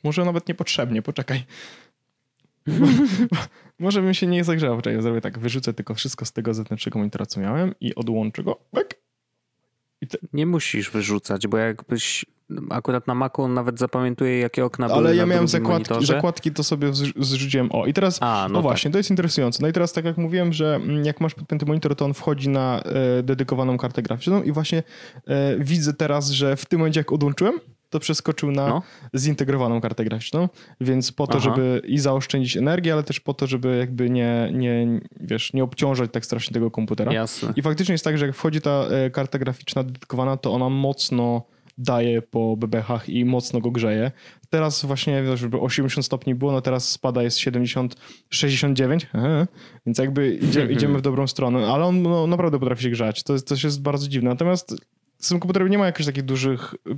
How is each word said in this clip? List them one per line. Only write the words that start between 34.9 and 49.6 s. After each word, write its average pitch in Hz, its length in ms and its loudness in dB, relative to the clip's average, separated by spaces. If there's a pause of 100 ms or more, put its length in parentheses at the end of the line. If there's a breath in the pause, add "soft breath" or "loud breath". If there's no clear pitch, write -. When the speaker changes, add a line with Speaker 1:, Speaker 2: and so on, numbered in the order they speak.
Speaker 1:
wiesz, 107 320 -4
nie 135 120 2
obciążać 127 480 0
tak 113 140 -4
strasznie 113 280 -4
tego 113 160 2
komputera. 110 420 -2
Speaker 2:
Jasne. 113 440 -2
Speaker 1:
I 143 60 0
faktycznie 160 300 0
jest 160 120 -2
tak, 156 140 0
że 143 80 0
jak 135 100 -4
wchodzi 156 240 0
ta, 147 100 0 (200)
e, 131 200 2
karta 135 280 -4
graficzna 135 440 -4
dedykowana, 131 540 -4
to 123 160 -2
ona 127 160 0
mocno 127 760 0 (360 soft breath)
daje 120 440 2
po 113 340 0
bebechach 113 520 -2
i 120 160 0
mocno 123 360 0
go 117 100 -2
grzeje. 113 400 0 (400 loud breath)
Teraz 156 340 0
właśnie, 139 380 0
wiesz, 131 180 0
żeby 120 200 -2
osiemdziesiąt 135 460 0
stopni 131 280 -2
było, 139 180 0
no 131 80 2
teraz 127 300 0
spada, 123 320 0
jest 120 160 0
siedemdziesiąt, 123 580 -2 (340 loud breath)
sześćdziesiąt 139 460 2
dziewięć, 135 360 2
aha, 147 340 2 (400 loud breath)